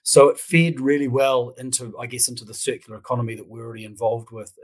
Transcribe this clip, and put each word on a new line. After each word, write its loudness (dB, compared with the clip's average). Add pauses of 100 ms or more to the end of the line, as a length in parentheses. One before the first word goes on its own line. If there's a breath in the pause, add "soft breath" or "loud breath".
so 8
it -2
fed 2
really 0
well 2
into, -8
I -10
guess, -2
into -6
the -20
circular -8
economy -4
that -16
we're -16
already -14
involved -4
with -14 (120)